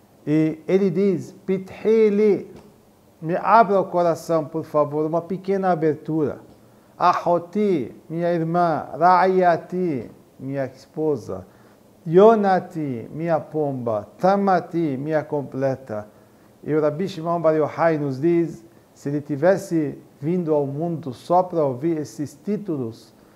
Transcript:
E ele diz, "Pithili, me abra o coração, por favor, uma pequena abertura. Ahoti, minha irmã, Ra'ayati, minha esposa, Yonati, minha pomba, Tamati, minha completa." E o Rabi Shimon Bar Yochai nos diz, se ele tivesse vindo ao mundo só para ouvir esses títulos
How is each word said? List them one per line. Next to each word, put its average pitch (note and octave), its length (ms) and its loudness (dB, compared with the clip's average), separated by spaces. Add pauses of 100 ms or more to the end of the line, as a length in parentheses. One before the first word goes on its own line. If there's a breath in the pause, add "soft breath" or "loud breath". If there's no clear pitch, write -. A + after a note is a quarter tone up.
(260 soft breath)
E D#3 400 0
ele F#3+ 240 2
diz, E3+ 420 0 (140)
"Pithili, G3+ 1040 2 (680)
me E3 160 -4
abra G3 440 4
o F#3+ 60 -2
coração, E3+ 580 0
por D#3 200 -8
favor, D3+ 420 0
uma E3 160 -2
pequena F#3+ 480 -2
abertura. D#3 680 -2 (580 soft breath)
Ahoti, F3 960 0 (140)
minha E3+ 240 -2
irmã, E3 600 0
Ra'ayati, F3 1160 2 (280)
minha C3+ 280 -6
esposa, A#2+ 800 -6 (600 soft breath)
Yonati, F3+ 1040 4
minha D#3+ 280 -2
pomba, B2+ 680 -4 (100)
Tamati, F3 800 0
minha D3 280 -2
completa." C3 840 -6 (540 soft breath)
E D3 120 -4
o D#3 60 2
Rabi D3+ 280 -2
Shimon E3+ 320 -4
Bar D#3+ 140 2
Yochai D#3 440 0
nos C3+ 220 -4
diz, E3+ 440 0 (300 soft breath)
se - 140 -12
ele D3 120 -4
tivesse D#3 760 0 (220)
vindo D#3+ 340 0
ao C#3+ 120 2
mundo C#3 460 -6
só F3 300 0
para E3+ 220 -2
ouvir C#3+ 340 -2
esses D3 360 -8
títulos D#3+ 800 -8 (240 soft breath)